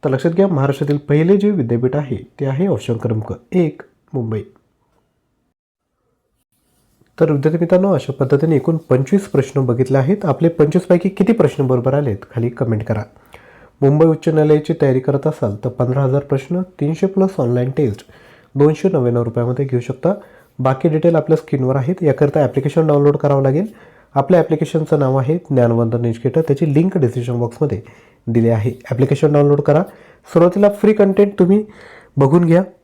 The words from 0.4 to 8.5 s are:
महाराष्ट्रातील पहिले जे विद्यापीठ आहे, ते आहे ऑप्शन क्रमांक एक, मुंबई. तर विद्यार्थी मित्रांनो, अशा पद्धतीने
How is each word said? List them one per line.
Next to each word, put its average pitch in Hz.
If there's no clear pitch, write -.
महाराष्ट्रातील 143
पहिले 156
जे 202
विद्यापीठ 127
आहे, 135
ते 143
आहे 135
ऑप्शन 117
क्रमांक 110
एक, 170
मुंबई. 113
तर 156
विद्यार्थी 151
मित्रांनो, 180
अशा 135
पद्धतीने 143